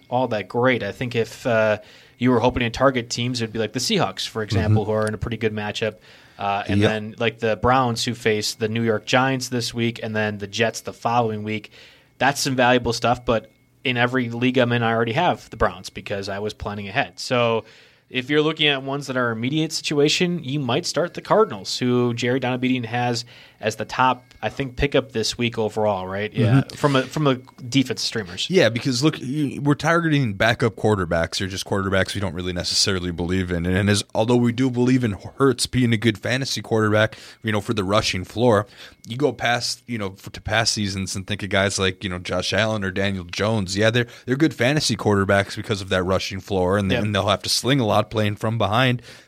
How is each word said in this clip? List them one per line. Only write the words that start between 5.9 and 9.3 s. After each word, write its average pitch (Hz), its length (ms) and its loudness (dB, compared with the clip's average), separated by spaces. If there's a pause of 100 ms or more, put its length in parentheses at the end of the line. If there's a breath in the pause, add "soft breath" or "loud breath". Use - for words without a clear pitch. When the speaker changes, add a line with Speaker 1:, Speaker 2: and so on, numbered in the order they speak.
Speaker 1:
Uh, 101 280 -2
and 101 120 2
Speaker 2:
Yep. 104 100 4
Speaker 1:
then, 107 280 -4
like, 113 220 -2
the 110 180 0
Browns, 120 480 2
who 120 80 -2
face 107 400 -2
the 110 160 -4
New 117 140 -2
York 107 220 0
Giants 131 440 0